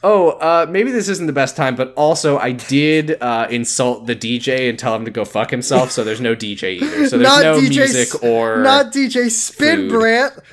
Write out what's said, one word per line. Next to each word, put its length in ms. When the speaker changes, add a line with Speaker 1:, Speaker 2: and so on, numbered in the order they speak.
Speaker 1:
"Oh, 280
uh, 380
maybe 220
this 160
isn't 200
the 60
best 220
time, 220
but 160
also 460
I 120
did, 680
uh, 280
insult 580
the 80
D 240
J 280
and 100
tell 180
him 100
to 60
go 120
fuck 280
himself, 400
so 120
there's 160
no 160
D 200
J 180
either. 340
So 100
there's 120
Speaker 2:
Not 140
Speaker 1:
no 180
Speaker 2:
D 80
J 120
Speaker 1:
music 420
or 400
Speaker 2:
not 280
D 160
J 220
Spin 600
Speaker 1:
food." 20
Speaker 2:
Brandt. 420